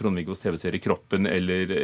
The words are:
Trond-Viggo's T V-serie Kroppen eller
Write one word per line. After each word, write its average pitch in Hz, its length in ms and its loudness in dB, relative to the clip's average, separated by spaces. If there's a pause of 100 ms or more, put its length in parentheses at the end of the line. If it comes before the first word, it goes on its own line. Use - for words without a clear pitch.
Trond-Viggo's 92 400 -2
T 87 160 0
V-serie 87 240 -2
Kroppen 98 480 0
eller 92 560 0